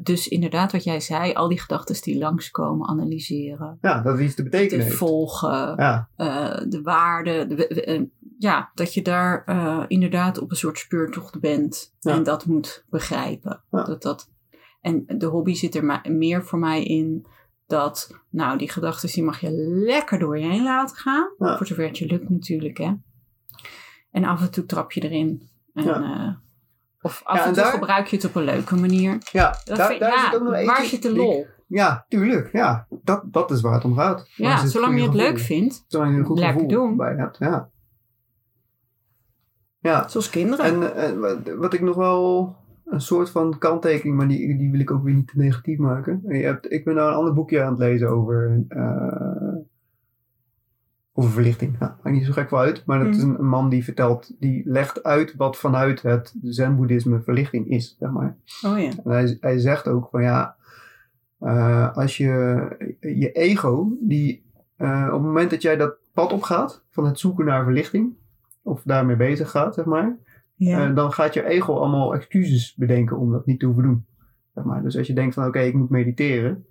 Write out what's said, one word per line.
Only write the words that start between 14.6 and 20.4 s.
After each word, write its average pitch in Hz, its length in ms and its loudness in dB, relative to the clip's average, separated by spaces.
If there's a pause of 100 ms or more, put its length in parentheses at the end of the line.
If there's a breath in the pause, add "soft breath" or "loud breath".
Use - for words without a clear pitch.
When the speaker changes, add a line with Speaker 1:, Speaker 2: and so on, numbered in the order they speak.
Speaker 1:
en 165 260 -2
de 214 180 -4
hobby 165 280 0
zit 165 220 -4
er 151 100 -2
ma-, 143 240 -2
meer 165 340 0
voor 175 160 -4
mij 160 240 0
in 160 420 -2 (420 soft breath)
dat, 147 520 -4 (100)
nou, 135 280 -2
die 147 120 -6
gedachten 165 440 -6
die 170 100 -2
mag 156 160 -4
je 170 120 -6 (340)
lekker 262 340 0
door 151 200 -2
je 156 80 -2